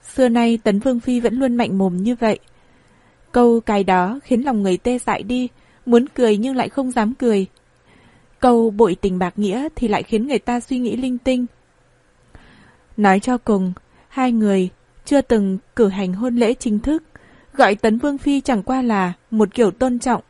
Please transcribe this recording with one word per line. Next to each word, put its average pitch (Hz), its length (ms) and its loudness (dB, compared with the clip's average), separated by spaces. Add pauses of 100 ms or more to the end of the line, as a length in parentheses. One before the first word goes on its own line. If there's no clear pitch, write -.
Xưa - 260 0
nay 233 360 2
Tấn 202 140 2
Vương 247 220 0
Phi 247 200 -2
vẫn 233 180 -2
luôn 254 180 0
mạnh 214 220 -2
mồm 185 180 0
như 208 180 -2
vậy. 226 240 0 (920)
Câu 233 280 4
"cái 208 240 0
đó" 185 400 0
khiến 240 160 0
lòng 247 220 -2
người 185 140 0
tê 240 220 -2
dại - 240 -4
đi, 247 260 -4 (380)
muốn 240 280 4
cười 220 220 2
nhưng 254 200 -2
lại 240 120 -2
không 254 220 -4
dám 233 240 -2
cười. 208 320 0 (960)
Câu 233 300 4
"bội 202 300 2
tình 185 180 -2
bạc 180 180 -2
nghĩa" 208 400 -2
thì 233 120 -4
lại 208 140 -2
khiến 226 240 -2
người 277 120 -2
ta 240 220 -4
suy 254 180 -6
nghĩ 240 180 -4
linh 254 220 -4
tinh. 247 280 -2 (1500)
Nói 202 240 4
cho 247 180 -2
cùng, 185 340 -2 (360)
hai 254 240 -2
người 196 360 2 (360)
chưa 285 160 2
từng 202 380 0 (180)
cử 226 120 4
hành 190 240 -4
hôn 240 240 -4
lễ 233 180 2
chính 214 240 -2
thức, 294 240 -2 (520)
gọi 214 200 4
Tấn 220 240 0
Vương 285 200 -4
Phi 285 220 -2
chẳng 240 220 -2
qua 262 200 -4
là 196 300 -2 (180)
một 214 240 0
kiểu 226 160 2
tôn 247 280 -2
trọng 233 320 -2